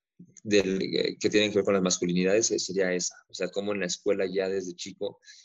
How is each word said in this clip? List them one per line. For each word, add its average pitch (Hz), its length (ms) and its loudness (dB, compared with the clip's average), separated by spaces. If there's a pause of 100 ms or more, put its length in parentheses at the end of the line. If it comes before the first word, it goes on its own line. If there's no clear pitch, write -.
(420)
del, 95 400 2
eh, - 360 -2
que - 120 0
tiene 107 200 4
que 98 60 -2
ver 98 80 4
con 101 100 2
las 95 80 2
masculinidades, 92 680 2
eh, 104 80 0
sería 92 340 0
esa. 90 220 -2 (140)
O - 60 -20
sea, 90 140 -4
cómo 101 240 -4
en 101 80 -4
la 90 60 -2
escuela 98 400 0
ya 95 220 0
desde 92 260 -4
chico, - 460 -10 (240)